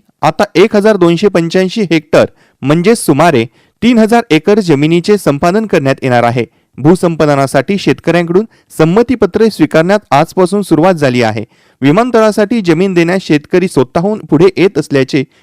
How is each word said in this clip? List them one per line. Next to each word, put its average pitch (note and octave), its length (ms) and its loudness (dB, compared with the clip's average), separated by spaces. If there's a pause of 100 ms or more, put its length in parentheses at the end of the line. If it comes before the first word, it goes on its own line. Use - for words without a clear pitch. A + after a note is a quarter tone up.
(220)
आता G3+ 220 -2 (100)
एक G#3 220 2
हजार G#3 200 2
दोनशे F3 320 0
पंच्याऐंशी F#3 540 -2
हेक्टर, D#3+ 420 0 (380)
म्हणजेच E3+ 360 0
सुमारे D3 460 2 (380)
तीन A#3 160 2
हजार A3 320 2
एकर G#3 300 2
जमिनीचे E3+ 580 0
संपादन F3 480 -2
करण्यात C#3 360 -2
येणार B2 200 0
आहे. A#2+ 220 -2 (340)
भूसंपादनासाठी D3+ 1000 0
शेतकऱ्यांकडून E3+ 680 -2 (340)
संमतीपत्रे G#3 720 2
स्वीकारण्यात E3+ 480 0 (120)
आजपासून F3 520 0
सुरुवात F3 320 0
झाली C3 280 -2
आहे. A2 220 -4 (360)
विमानतळासाठी A3 800 0
जमीन F3 340 0
देण्यास E3+ 280 0
शेतकरी F3 460 -2
स्वतःहून F3 500 -2
पुढे D#3+ 380 2
येत F#3 220 0
असल्याचे C#3 440 -2 (200)